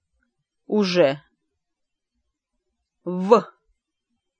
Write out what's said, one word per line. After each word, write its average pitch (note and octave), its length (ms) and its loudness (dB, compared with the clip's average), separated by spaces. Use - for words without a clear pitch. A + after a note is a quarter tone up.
Уже. F3 560 -2
В. F#3 420 2